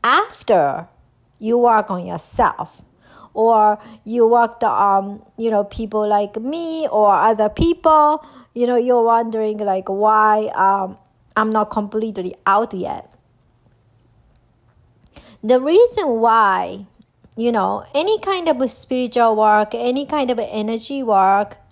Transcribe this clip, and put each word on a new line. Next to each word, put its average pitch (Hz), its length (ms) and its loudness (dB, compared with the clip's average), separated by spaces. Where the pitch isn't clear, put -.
After 190 840 0
you 220 160 -2
work 240 360 2
on 180 120 -6
yourself, - 760 -4
or 214 420 4
you 226 240 2
work 233 320 2
the, 226 80 0
um, 196 540 0
you 226 140 -2
know, 208 120 0
people 214 440 -6
like 208 280 -2
me 320 520 -6
or 208 260 2
other 214 340 2
people, 311 760 2
you 240 100 0
know, 247 100 0
you're 240 280 2
wondering, 220 560 -2
like, 190 280 -4
why, 214 680 2
um, 196 420 0
I'm 214 160 0
not 208 180 0
completely 208 640 -6
out 214 260 0
yet. - 400 -10
The 254 180 2
reason 339 600 2
why, 196 680 0
you 233 160 -2
know, 202 320 -2
any 392 240 0
kind 370 320 -4
of 262 220 -2
spiritual 240 640 -2
work, 214 400 2
any 247 320 -4
kind 262 240 -2
of 240 80 -2
energy 226 640 -6
work 202 540 2